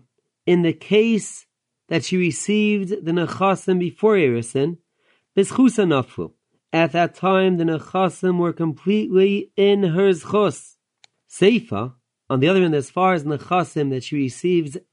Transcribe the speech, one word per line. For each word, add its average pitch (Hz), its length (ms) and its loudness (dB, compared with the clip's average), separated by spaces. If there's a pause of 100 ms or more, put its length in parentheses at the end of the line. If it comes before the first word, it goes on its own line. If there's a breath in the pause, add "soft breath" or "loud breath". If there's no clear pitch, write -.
(460)
in 175 160 4
the 160 100 2
case 214 760 -2 (420)
that 165 160 -2
she 185 120 -4
received 202 880 -2
the 160 60 -4
nechasim 180 680 -2
before 208 340 0
Erisin, 139 640 0 (580)
bischusa 214 480 2
naflu. 131 480 -2 (400)
At 160 200 0
that 170 220 -2
time, 190 440 0
the 165 60 0
nechasim 180 760 -2
were 170 160 -2
completely 196 1000 0
in 202 260 2
her 190 280 2
zchus. 180 640 -2 (520)
Seifa, 127 680 0 (360)
on 131 100 0
the 135 80 4
other 190 140 4
hand, 160 120 2
as 143 140 -2
far 185 240 0
as 156 120 -2
nechasim 151 640 -2
that 131 140 -6
she 151 120 -6
receives 151 600 -2 (140)